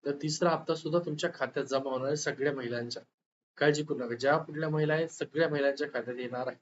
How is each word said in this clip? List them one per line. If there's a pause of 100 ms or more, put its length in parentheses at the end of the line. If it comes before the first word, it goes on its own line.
तर (100)
तिसरा
हप्ता
सुद्धा
तुमच्या
खात्यात
जमा
होणार
आहे
सगळ्या
महिलांच्या, (540)
काळजी
करू
नका.
ज्या
कुठल्या
महिला
आहेत,
सगळ्या
महिलांच्या
खात्यात
येणार
आहे.